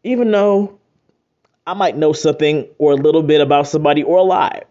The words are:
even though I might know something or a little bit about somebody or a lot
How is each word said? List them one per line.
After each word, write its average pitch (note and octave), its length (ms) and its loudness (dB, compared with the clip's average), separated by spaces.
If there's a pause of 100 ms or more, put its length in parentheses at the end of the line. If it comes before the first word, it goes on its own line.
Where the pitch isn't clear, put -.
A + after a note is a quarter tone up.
even A#3+ 280 -2
though G3+ 480 0 (880)
I F3+ 60 -8
might F#3+ 240 -2
know D#3 160 0
something D#3 520 -2 (120)
or D3 160 2
a - 20 2
little D#3 280 2
bit D3+ 180 2
about C#3+ 260 2
somebody D3+ 360 0
or E3+ 140 0
a F#3 60 4
lot F#3 480 -2